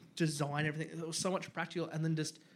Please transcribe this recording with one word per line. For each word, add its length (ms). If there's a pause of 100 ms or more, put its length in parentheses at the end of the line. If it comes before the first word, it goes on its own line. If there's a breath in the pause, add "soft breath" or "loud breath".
(180)
designed 500
everything, 320
it 80
was 100
so 140
much 220
practical, 340
and 160
then 140
just 220 (160 soft breath)